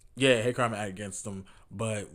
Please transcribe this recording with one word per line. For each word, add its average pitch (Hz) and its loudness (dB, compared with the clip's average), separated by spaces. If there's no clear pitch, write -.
yeah, 127 6
hate 120 0
crime 120 2
against 101 -6
them. 98 -8
But 107 -4